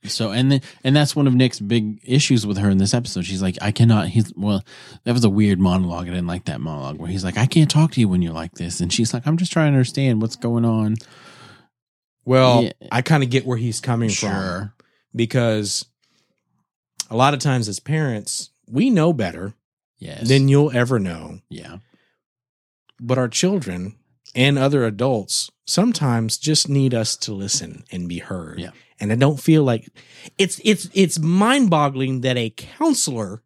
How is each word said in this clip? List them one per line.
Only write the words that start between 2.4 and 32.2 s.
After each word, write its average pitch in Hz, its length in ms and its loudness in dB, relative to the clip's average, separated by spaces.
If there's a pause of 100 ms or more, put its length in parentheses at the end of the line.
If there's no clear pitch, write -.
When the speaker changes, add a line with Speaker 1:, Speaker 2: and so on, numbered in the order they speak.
Speaker 1:
with 98 100 -2
her 101 140 2
in 95 80 4
this 95 160 2
episode. 120 300 -4
She's 95 180 -6
like, 92 180 -2
"I 107 100 -2
cannot," 110 360 4
he's, 110 280 0
well, 101 280 -2 (400)
that 120 100 -2
was 120 100 0
a 107 60 6
weird 101 300 2
monologue. 90 480 0
I - 20 -10
didn't 87 180 -4
like 87 180 -8
that 67 140 -8
monologue 73 380 -8
where 90 120 -10
he's 95 140 -4
like, 90 140 -4
"I 123 80 2
can't 156 240 4
talk 156 220 4
to - 100 -4
you 104 80 4
when 90 140 2
you're 82 100 -4
like 82 220 -8
this." 87 260 -8
And 85 100 -2
she's 113 220 0
like, - 140 -4
"I'm 160 100 0
just 175 160 -4
trying 156 180 2
to 139 60 4
understand 123 460 0
what's 113 140 -6
going 117 280 0
on." 110 300 0 (1300)
Speaker 2:
Well, 127 380 6
Speaker 1:
Yeah. 95 80 -2 (200)
Speaker 2:
I 123 120 0
kinda 143 240 2
get 120 180 0
where 123 120 -2
he's 113 220 -4
coming 117 300 -2
from. 101 220 -4
Speaker 1:
Sure. 95 420 -6 (420)
Speaker 2:
Because 113 720 -2 (1200)
a 113 60 -8
lot 135 180 4
of 139 60 -4
times 123 300 0
as 95 100 -10
parents, 143 680 -6 (180)
we 160 220 0
know 175 240 4
better 95 400 -6 (460)
Speaker 1:
Yes. - 280 -8
Speaker 2:
than 135 200 4
you'll 143 280 4
ever 123 240 2
know. 85 400 -8 (100)
Speaker 1:
Yeah. 78 280 -16 (1200)
Speaker 2:
But 120 200 -2
our 123 80 0
children 110 680 -2 (380)
and 139 240 2
other 135 280 2
adults 110 680 -2 (160)
sometimes 127 680 0
just 151 300 0
need 139 260 2
us 113 240 -2
to - 160 -8
listen 98 580 -8
and 87 180 -8
be 87 100 -8
heard. 82 400 -12
Speaker 1:
Yeah. 87 120 -12 (280)
Speaker 2:
And 104 120 -2
I 113 40 2
don't 135 240 2
feel 156 240 4
like 120 260 -2 (500)
it's, 190 240 0
it's, 214 300 0
it's 185 260 2
mind-boggling 160 1040 2